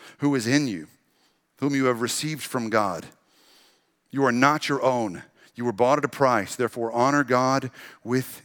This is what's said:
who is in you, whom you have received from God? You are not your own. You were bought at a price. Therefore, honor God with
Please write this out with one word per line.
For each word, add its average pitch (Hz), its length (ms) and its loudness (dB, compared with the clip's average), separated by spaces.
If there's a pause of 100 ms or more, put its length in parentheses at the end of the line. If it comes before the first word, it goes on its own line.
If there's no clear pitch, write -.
(180)
who 143 160 0
is 117 120 -2
in 139 200 2
you, 85 220 -8 (720)
whom 139 160 0
you 135 100 0
have 120 160 2
received 139 420 -4
from 113 280 -6
God? 98 360 0 (1040)
You 139 140 0
are 127 80 4
not 143 360 2
your 135 140 -2
own. 117 400 0 (320)
You 120 100 -8
were 120 80 -2
bought 123 260 2
at 143 60 -2
a 139 40 -4
price. 120 480 0
Therefore, 117 360 -4
honor 135 320 2
God 127 460 0 (320)
with 127 420 -4